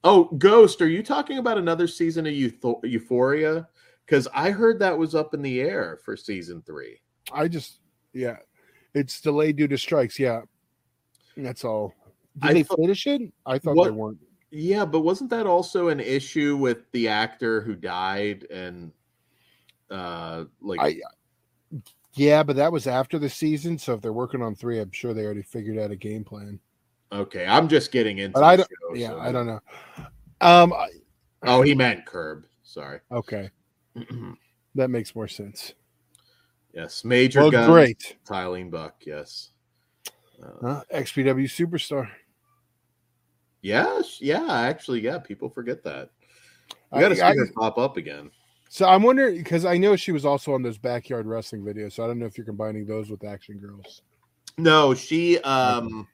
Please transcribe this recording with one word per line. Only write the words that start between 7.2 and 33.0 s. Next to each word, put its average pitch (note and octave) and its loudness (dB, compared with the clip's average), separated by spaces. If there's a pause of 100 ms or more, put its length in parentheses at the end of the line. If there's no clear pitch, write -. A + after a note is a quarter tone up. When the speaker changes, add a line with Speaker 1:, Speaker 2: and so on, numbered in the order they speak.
Speaker 2:
I D3+ -2
just, E3 -10 (320)
yeah, B2 -8 (580)
it's C#3 -4
delayed D3+ -2
due D3 0
to C#3 -2
strikes. C3 -2
Yeah, A#2+ -2 (960)
that's B2+ -12
all. G#2+ -6 (460)
Did C#3+ 0
Speaker 1:
I D#3 6
Speaker 2:
they E3 4
Speaker 1:
thought E3 -2
Speaker 2:
finish F#3 0
it? C#4+ 0 (240)
I C3 -2
thought D3+ 0
Speaker 1:
what F3 8
Speaker 2:
they A2+ 0
weren't. G#2+ -8 (320)
Speaker 1:
Yeah, F3+ -2
but D#3+ 0
wasn't F#3+ -2
that A3+ -2
also F3 0
an D3 -2
issue C#3 -2
with B2+ -2
the A#2 0
actor A2 -2
who G#2+ -8
died F#2+ -6
and, F2+ -14 (1000)
uh, E2+ -12 (180)
like F#2+ -8
Speaker 2:
I, D2+ -2 (1120)
yeah, D3 6
but C#3+ 0
that D3+ 2
was C#3+ -4
after C3 -2
the C#3+ -4
season. D#3 -4
So - -6
if G#2 -8
they're A2+ -6
working B2 -6
on A2 -6
three, A#2 -6
I'm F#2+ -10
sure A#2+ -8
they G#2+ -6
already G#2 -8
figured A2 -10
out G#2 -6
a G2+ -10
game G#2+ -10
plan. G2+ -18 (520)
Speaker 1:
Okay, G2+ -8
I'm D3 4
just D3+ 2
getting G#2+ 0
into G2 -8
Speaker 2:
But D3 6
I F3 10
Speaker 1:
the F#3 4
Speaker 2:
don't, - -2 (120)
Speaker 1:
show, - -12
Speaker 2:
yeah, A#2 -8
Speaker 1:
so A#2+ -12
Speaker 2:
I B2 -6
don't A#2+ -4
know. A2+ -8 (800)
Um, F3 10
I - -4 (540)
Speaker 1:
Oh, B2+ 4
he C#3+ 6
meant B2 0
Curb. D#2 -12 (180)
Sorry. C#2+ -16 (120)